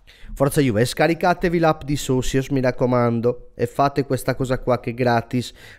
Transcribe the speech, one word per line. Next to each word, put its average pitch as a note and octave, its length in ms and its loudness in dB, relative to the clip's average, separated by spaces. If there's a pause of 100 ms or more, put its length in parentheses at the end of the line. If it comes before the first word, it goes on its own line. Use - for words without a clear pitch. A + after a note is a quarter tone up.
(340)
Forza C#3+ 260 0
Juve, A#2 220 4
e - 20 4
scaricatevi E3+ 760 0
l'app D#3+ 240 2
di C#3 140 -4
Socios, C3 540 0
mi C#3 100 0
raccomando, B2 960 0
e A#2+ 100 -2
fate C#3+ 380 0
questa C3 320 -2
cosa B2+ 240 -2
qua B2 180 0
che - 120 -8
è A#2 40 -6
gratis. A#2+ 580 0 (260)